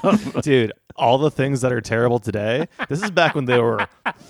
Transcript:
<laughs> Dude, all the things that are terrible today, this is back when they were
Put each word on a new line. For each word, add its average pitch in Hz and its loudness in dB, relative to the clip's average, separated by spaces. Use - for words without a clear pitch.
<laughs> 135 -8
Dude, 127 2
all 120 2
the 147 2
things 135 -2
that 127 0
are 120 -2
terrible 117 0
today, 110 -2
this 156 -4
is 208 -4
back 165 2
when 139 -2
they 123 2
were 117 0